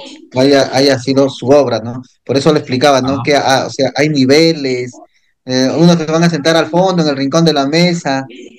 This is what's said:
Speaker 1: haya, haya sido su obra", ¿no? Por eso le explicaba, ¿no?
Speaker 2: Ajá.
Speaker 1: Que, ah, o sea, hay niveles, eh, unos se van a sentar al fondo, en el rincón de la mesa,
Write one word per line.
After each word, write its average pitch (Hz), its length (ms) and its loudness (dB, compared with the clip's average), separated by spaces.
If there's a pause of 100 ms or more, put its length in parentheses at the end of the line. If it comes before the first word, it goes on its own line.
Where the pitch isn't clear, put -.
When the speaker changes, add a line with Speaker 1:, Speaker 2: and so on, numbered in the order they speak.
(360)
Speaker 1:
haya, 135 400 2
haya 135 240 2
sido 135 300 0
su 123 200 -10
obra", 127 300 2
¿no? 120 220 -10 (220)
Por 127 140 -2
eso 147 160 2
le 147 60 0
explicaba, 131 420 0
¿no? 131 140 -2
Speaker 2:
Ajá. 139 80 -6
Speaker 1:
Que, 143 120 0
ah, 127 320 0
o - 20 -12
sea, 131 260 -2
hay 151 140 0
niveles, 135 840 0 (540)
eh, 127 300 -2
unos 170 220 4
se 160 80 -4
van 160 180 0
a 170 60 2
sentar 160 260 0
al 160 120 0
fondo, 180 360 0
en 151 60 -2
el 139 80 -2
rincón 139 280 0
de 156 80 4
la 139 140 0
mesa, 156 580 -2 (340)